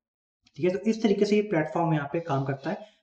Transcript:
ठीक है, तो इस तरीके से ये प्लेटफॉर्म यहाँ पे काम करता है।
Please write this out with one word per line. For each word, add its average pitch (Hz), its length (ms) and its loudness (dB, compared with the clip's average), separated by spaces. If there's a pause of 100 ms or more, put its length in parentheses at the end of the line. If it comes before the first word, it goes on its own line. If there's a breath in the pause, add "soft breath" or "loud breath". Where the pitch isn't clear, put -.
(580)
ठीक 143 80 0
है, 180 60 4
तो 190 80 -2
इस 220 240 0
तरीके 202 220 4
से 208 100 4
ये 214 60 6
प्लेटफॉर्म 165 520 0
यहाँ 143 200 -2
पे 165 60 -2
काम 139 240 -2
करता 139 260 -6
है। - 340 -10